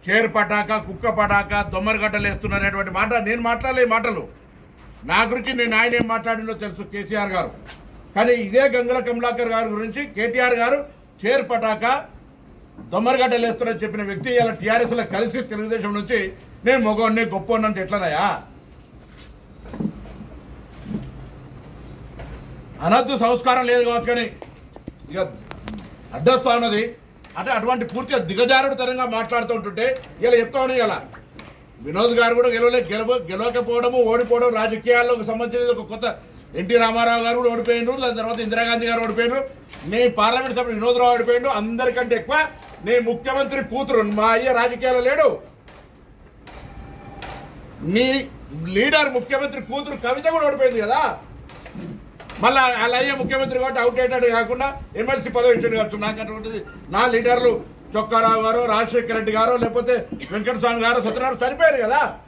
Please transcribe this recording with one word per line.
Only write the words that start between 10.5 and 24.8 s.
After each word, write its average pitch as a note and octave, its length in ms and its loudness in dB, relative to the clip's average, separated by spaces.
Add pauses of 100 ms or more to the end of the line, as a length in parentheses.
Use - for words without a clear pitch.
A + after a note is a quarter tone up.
గారు B3+ 300 0 (420)
"చేరు B3 160 2
పటాక, A3 420 -2 (1080)
దొమ్మరిగడ్డలు A#3+ 540 2
వేస్తున్నారని" A3+ 360 -2
చెప్పిన G#3 200 -6
వ్యక్తి G3 320 -6
ఇలా A#3 160 4
టీఆర్ఎస్లో A3+ 540 0
కలిసి A3 380 -4
తెలుగుదేశం G#3 520 -4
నుంచి G3 380 -2 (320)
"నేను B3+ 200 4
మగవాడిని, A3 400 2
గొప్పవాడిని" G3 420 -2
అంటే G3+ 140 -2
ఎట్లనయ్యా? F#3 480 0 (4000)
అనద్దు, A#3+ 360 2
సంస్కారం B3 480 2
లేదు A#3+ 180 4
కావచ్చు, A#3 220 0
కానీ A#3+ 240 -2 (800)